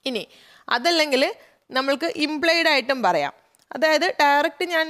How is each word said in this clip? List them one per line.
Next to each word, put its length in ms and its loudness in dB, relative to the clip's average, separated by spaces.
ഇനി 120 -6
അതല്ലെങ്കിൽ 480 2
നമ്മൾക്ക് 320 0
ഇംപ്ലൈഡ് 480 0
ആയിട്ടും 340 0
പറയാം, 260 0
അതായത് 300 2
ഡയറക്റ്റ് 440 2
ഞാൻ 160 0